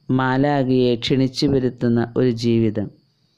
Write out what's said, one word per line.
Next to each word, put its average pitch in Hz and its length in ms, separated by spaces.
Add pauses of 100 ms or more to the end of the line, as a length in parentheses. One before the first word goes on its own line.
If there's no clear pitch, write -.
(120)
മാലാഖയെ 131 840
ക്ഷണിച്ചു 131 520
വരുത്തുന്ന 123 540 (140)
ഒരു 127 160
ജീവിതം, 113 560 (500)